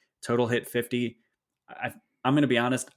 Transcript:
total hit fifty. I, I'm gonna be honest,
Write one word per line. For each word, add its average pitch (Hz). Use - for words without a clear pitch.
total 120
hit 117
fifty. 120
I, -
I'm 135
gonna 147
be 123
honest, 123